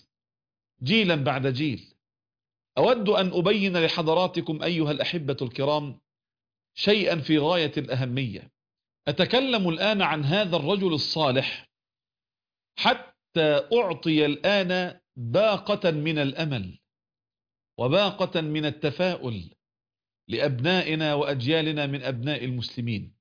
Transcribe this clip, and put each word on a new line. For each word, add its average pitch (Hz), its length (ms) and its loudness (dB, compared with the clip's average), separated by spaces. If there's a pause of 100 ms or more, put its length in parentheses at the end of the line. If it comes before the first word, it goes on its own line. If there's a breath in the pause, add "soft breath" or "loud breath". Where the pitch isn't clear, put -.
(840)
جيلا 180 320 4
بعد 135 320 0
جيل. 131 460 -4 (840)
أود 208 320 4
أن 190 240 2
أبين 180 520 2
لحضراتكم 165 800 0
أيها 160 280 0
الأحبة 143 500 -4
الكرام 139 600 -4 (760)
شيئا 202 380 2
في 156 220 2
غاية 156 400 2
الأهمية. 127 760 -4 (560)
أتكلم 208 640 2
الآن 196 320 2
عن 151 220 0
هذا 175 320 2
الرجل 180 380 2
الصالح 135 800 -2 (1080)
حتى 156 920 0
أعطي 165 520 2
الآن 180 720 0 (160)
باقة 196 760 0
من 151 260 0
الأمل 135 640 -4 (1000)
وباقة 180 640 0
من 151 240 -2
التفاؤل 135 920 -4 (720)
لأبنائنا 147 880 0
وأجيالنا 147 720 -2
من 139 160 -6
أبناء 127 420 -4
المسلمين. 117 760 -6